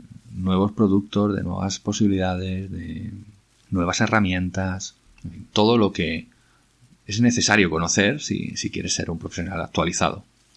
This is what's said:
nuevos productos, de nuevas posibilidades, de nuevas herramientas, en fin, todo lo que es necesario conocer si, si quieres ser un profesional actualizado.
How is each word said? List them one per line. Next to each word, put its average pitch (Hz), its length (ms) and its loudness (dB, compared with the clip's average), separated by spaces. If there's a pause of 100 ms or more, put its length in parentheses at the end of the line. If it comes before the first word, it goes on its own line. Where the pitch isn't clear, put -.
(340)
nuevos 92 380 2
productos, 104 600 2
de 98 80 -2
nuevas 95 360 -4
posibilidades, 95 920 0
de 85 400 -10 (600)
nuevas 90 320 0
herramientas, 92 920 0 (280)
en - 60 -10
fin, - 240 -18
todo 110 240 6
lo 104 160 4
que 82 340 -4 (760)
es 101 160 -4
necesario 107 480 4
conocer 85 500 2
si, - 360 -6
si - 120 -6
quieres - 260 -4
ser 87 160 -4
un 85 80 -4
profesional 87 440 -8
actualizado. 82 600 -2 (320)